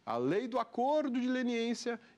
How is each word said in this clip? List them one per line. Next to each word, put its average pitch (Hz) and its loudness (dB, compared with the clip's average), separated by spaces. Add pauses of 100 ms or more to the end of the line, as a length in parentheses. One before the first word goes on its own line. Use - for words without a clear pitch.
a 110 -2
lei 160 2
do 247 -2
acordo 262 0
de 247 0
leniência 240 0 (180)